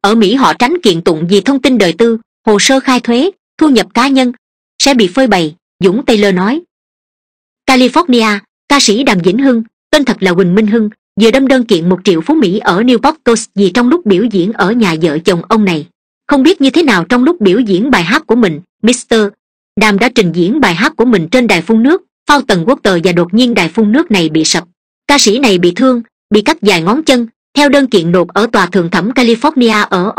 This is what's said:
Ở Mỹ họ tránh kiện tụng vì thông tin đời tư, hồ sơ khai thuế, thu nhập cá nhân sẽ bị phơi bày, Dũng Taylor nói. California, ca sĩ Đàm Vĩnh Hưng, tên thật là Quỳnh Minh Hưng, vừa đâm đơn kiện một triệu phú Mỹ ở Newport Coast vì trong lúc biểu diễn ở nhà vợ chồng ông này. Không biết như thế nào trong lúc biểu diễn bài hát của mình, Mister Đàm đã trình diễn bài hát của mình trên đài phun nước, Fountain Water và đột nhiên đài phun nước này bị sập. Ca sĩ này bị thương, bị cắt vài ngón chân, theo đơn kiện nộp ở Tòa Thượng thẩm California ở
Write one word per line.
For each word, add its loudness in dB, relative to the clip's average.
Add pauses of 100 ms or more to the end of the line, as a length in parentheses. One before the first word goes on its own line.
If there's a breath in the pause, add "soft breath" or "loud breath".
Ở 0
Mỹ 2
họ 0
tránh -2
kiện 0
tụng -2
vì 2
thông -2
tin 0
đời 0
tư, 0 (280)
hồ 2
sơ 0
khai 0
thuế, -2 (260)
thu 2
nhập 2
cá 0
nhân 0 (480)
sẽ 0
bị 2
phơi 0
bày, -2 (280)
Dũng 0
Taylor 0
nói. -4 (1080)
California, 0 (300)
ca 2
sĩ 0
Đàm 0
Vĩnh 0
Hưng, 0 (280)
tên 0
thật -2
là 0
Quỳnh 0
Minh 2
Hưng, 0 (320)
vừa 4
đâm 0
đơn 2
kiện 0
một 0
triệu 0
phú 0
Mỹ 0
ở -2
Newport 2 (120)
Coast 0
vì 2
trong 0
lúc 0
biểu 2
diễn -2
ở -2
nhà 0
vợ -2
chồng -2
ông 2
này. -4 (400)
Không 0
biết 2
như 2
thế 0
nào 0
trong 0
lúc 0
biểu 2
diễn 0
bài 0
hát -4
của 0
mình, -2 (200)
Mister 0 (520)
Đàm 0
đã 0
trình 0
diễn -2
bài 0
hát -4
của 0
mình 0
trên 0
đài 0
phun 0
nước, 0 (260)
Fountain 0
Water 0
và 0
đột -2
nhiên 0
đài -2
phun 0
nước 0
này 0
bị 0
sập. -4 (440)
Ca 2
sĩ 0
này 2
bị 2
thương, 0 (280)
bị 2
cắt -2
vài 0
ngón -2
chân, 0 (300)
theo 2
đơn 2
kiện 0
nộp 0
ở -2
Tòa 2
Thượng -2
thẩm -2
California 0
ở -2